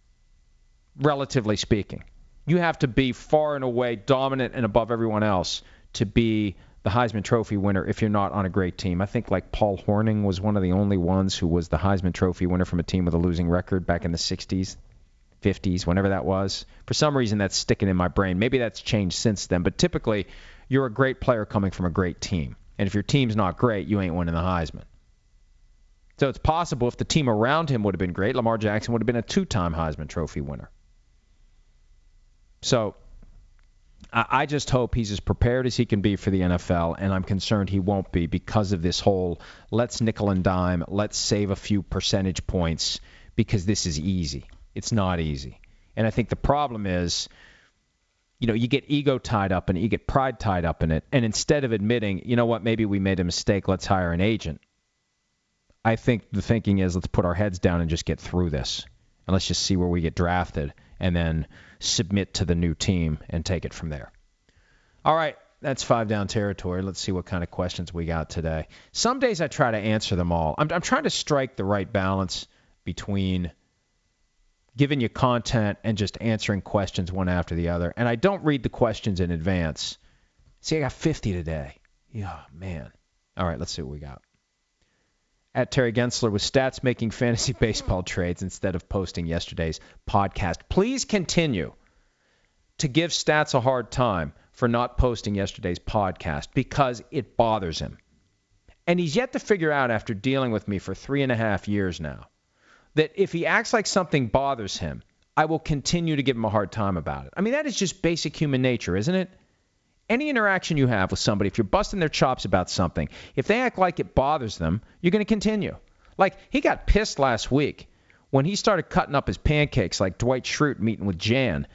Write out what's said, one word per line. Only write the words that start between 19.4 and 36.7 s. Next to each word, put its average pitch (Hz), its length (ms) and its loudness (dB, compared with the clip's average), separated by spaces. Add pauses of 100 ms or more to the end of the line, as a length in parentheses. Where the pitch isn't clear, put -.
then, 90 140 2
but 90 160 0
typically, 120 500 0 (420)
you're 135 160 2
a 117 60 -4
great 131 280 2
player 113 260 2
coming 98 260 0
from 90 140 -2
a 87 60 0
great 90 300 0
team. 71 340 -4 (220)
And 101 100 0
if 92 60 -2
your 104 100 0
team's 127 320 2
not 95 220 0
great, 104 300 2
you 101 120 2
ain't 87 160 0
winning 85 180 0
the 82 80 0
Heisman. 87 420 -2 (1300)
So 139 120 2
it's 120 80 -6
possible 156 500 0
if 120 80 -2
the 104 100 -4
team 143 240 2
around 135 400 2
him 117 140 0
would 101 100 2
have 85 60 -4
been 90 140 -2
great, 113 240 0
Lamar 113 200 2
Jackson 107 360 0
would 117 80 0
have 107 60 -4
been 120 100 2
a 113 40 0
two-time 95 520 0
Heisman 80 340 -4
Trophy 78 340 -6
winner. 69 280 -10 (1900)
So 110 340 0 (1160)
I, 117 180 0
I 135 160 2
just 143 240 -2
hope 123 240 2
he's 107 200 0
as 92 80 -4
prepared 120 440 2
as 123 120 -2
he 120 80 4
can 101 160 2
be 101 160 2
for - 120 -4
the 95 140 4
N 90 80 4
F 87 180 0
L, 85 240 2